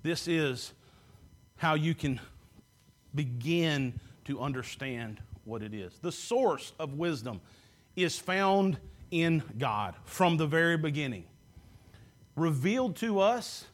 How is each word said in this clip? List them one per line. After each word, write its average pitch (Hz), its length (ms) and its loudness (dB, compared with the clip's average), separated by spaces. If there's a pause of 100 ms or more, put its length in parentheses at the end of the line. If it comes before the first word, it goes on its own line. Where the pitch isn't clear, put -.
This 165 240 -2
is 151 460 0 (840)
how 156 180 2
you 156 200 2
can 135 240 -2 (960)
begin 139 880 0 (240)
to 135 160 -6
understand 123 800 -6 (240)
what 110 180 -8
it 107 120 -8
is. 92 260 -10
The 170 120 -4
source 233 640 0
of 143 160 -6
wisdom 131 480 -4 (520)
is 175 240 0
found 190 600 2 (320)
in 165 320 4 (160)
God 104 360 0 (120)
from 170 320 4
the 160 80 2
very 165 320 4
beginning, 143 480 -2 (1080)
revealed 170 640 2
to 214 240 0
us 220 540 0